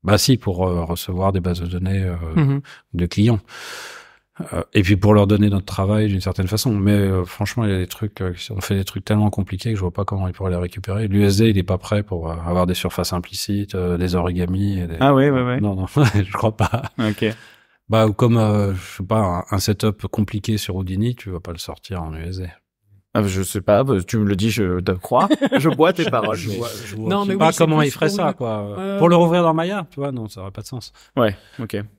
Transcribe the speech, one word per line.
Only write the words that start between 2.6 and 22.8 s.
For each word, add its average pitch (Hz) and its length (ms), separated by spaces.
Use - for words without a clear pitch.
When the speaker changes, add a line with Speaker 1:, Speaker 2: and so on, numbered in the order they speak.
Speaker 1:
de 87 120
clients. 107 340
Euh, 85 100
et - 80
puis 95 140
pour 101 180
leur 101 140
donner 104 220
notre 98 160
travail 104 420
d'une 95 140
certaine 95 260
façon. 107 260
Mais, 101 200
euh, 95 320
franchement, 104 400
il 101 60
y - 40
a - 20
des 92 100
trucs, - 340
euh, 92 120
qui 87 120
sont, 104 100
on 95 60
fait - 140
des 98 100
trucs - 200
tellement 107 240
compliqués 98 420
que 110 40
je 98 60
vois 90 100
pas 101 140
comment 95 220
ils 90 60
pourraient 95 180
les 87 60
récupérer. 98 520
L'U 101 140
S 98 140
D, 113 120
il 101 80
est 90 60
pas 92 140
prêt 104 240
pour, 85 300
euh, 85 40
avoir 90 180
des 90 100
surfaces - 380
implicites, 101 640
euh, 90 220
des 90 180
origamis 92 640
et 87 80
des 82 140
Speaker 3:
Ah 139 120
ouais, 135 160
ouais, 127 140
ouais. 123 160
Speaker 1:
Non, 101 160
non, 92 100
<laughs> 104 420
je 98 40
crois 110 260
pas. 110 240
Speaker 3:
Ok. 107 280
Speaker 1:
Bah, 110 180
ou 107 60
comme, 120 240
euh, 104 360
je - 240
sais 101 60
pas, 110 160
un, 90 240
un 95 40
setup 104 480
compliqué 107 500
sur 92 200
Houdini, 95 380
tu - 140
vas 87 120
pas 90 100
le 82 80
sortir - 420
en 80 140
U 80 80
S 90 160
D. 90 80